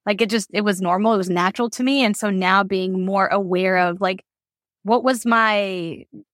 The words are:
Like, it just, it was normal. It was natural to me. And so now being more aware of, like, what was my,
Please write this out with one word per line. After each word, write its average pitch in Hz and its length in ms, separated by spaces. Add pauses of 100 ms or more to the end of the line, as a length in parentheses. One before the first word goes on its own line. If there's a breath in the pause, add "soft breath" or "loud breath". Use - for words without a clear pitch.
Like, 208 160
it 226 80
just, 214 240
it 202 80
was 202 200
normal. 190 320
It 208 40
was 185 120
natural 190 420
to - 120
me. 269 200
And 208 120
so 214 140
now 190 340
being 185 420
more 196 220
aware 185 500
of, 180 220
like, 190 240 (600)
what 233 200
was 254 220
my, 202 800 (280)